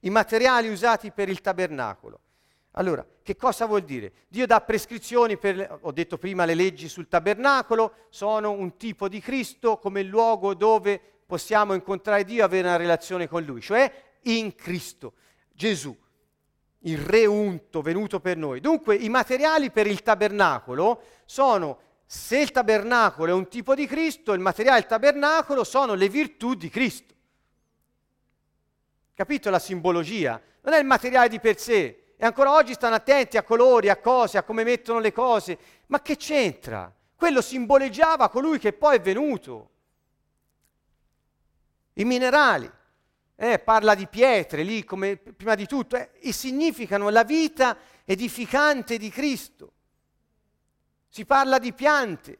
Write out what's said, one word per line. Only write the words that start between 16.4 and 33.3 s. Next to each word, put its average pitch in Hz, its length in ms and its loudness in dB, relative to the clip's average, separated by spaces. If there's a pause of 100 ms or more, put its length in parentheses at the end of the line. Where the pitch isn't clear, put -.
il 160 200 -6
Re 214 260 4
unto 202 560 -2
venuto 185 380 -4
per 185 180 -2
noi. 143 220 -6
Dunque, 294 360 0
i 220 140 -4
materiali 269 640 0
per 214 160 2
il 208 160 -4
tabernacolo 196 960 0 (220)
sono, 208 560 0 (260)
se - 340 -4
il 294 120 0
tabernacolo 214 800 2
è - 20 2
un 185 140 -2
tipo 240 260 -2
di 277 140 -2
Cristo, 294 460 -4
il 185 80 -2
materiale 214 400 2
del - 80 -10
tabernacolo 285 720 0
sono 254 300 0
le 196 160 2
virtù 247 460 -4
di 170 140 -14
Cristo. - 440 -6 (2000)
Capito 208 360 -4
la 185 100 2
simbologia? 170 840 -4 (220)
Non 294 100 0
è 320 40 6
il 294 80 2
materiale 254 440 4
di 220 100 -8
per 214 180 2
sé. 190 440 -2 (160)
E - 80 -4
ancora 269 280 4
oggi 269 200 4
stanno 233 220 0
attenti 262 420 2